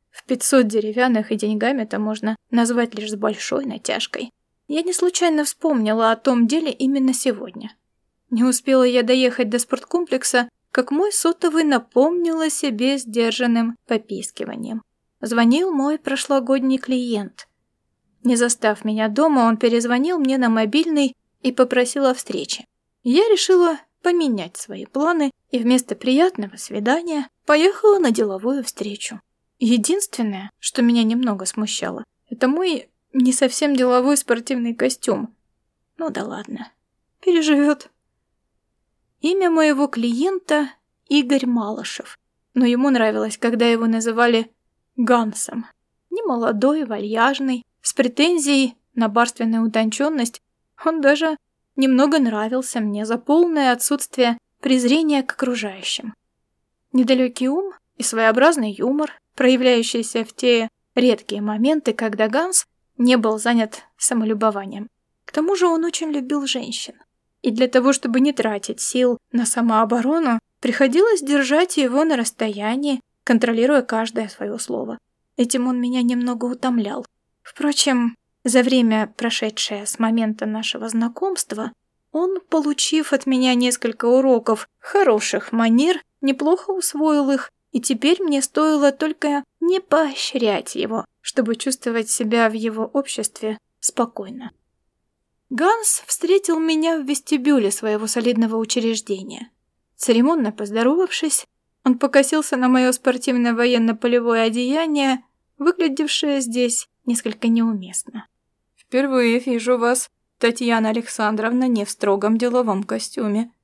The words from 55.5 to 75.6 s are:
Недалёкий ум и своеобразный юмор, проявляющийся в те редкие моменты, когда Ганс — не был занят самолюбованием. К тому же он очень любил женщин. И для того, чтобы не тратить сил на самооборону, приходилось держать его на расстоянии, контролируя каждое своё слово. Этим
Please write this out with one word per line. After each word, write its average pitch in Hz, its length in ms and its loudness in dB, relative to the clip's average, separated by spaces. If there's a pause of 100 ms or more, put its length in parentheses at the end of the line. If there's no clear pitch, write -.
Недалёкий 254 560 2
ум 370 240 -2 (240)
и - 60 -8
своеобразный 226 720 2
юмор, 277 460 -2 (160)
проявляющийся 240 880 2
в 220 100 -14
те 233 340 2 (260)
редкие 226 460 0
моменты, 220 540 0
когда 214 340 -2
Ганс — 330 380 -2 (320)
не 247 180 4
был 220 220 0
занят 226 440 -2 (140)
самолюбованием. 214 920 -2 (360)
К - 80 -20
тому 339 240 0
же 359 100 2
он 330 180 0
очень 330 260 -4
любил 285 360 -4
женщин. 240 480 -8 (480)
И 254 80 0
для 247 180 2
того, 254 240 4
чтобы 254 280 0
не 285 120 4
тратить 220 480 -4
сил 247 380 0 (140)
на 240 140 0
самооборону, 233 920 0 (220)
приходилось 302 600 2
держать 285 560 2
его 269 280 2
на 320 120 0
расстоянии, 233 840 -4 (240)
контролируя 240 580 4
каждое 226 460 -6
своё 208 300 -10
слово. 226 400 -8 (380)
Этим 247 300 -2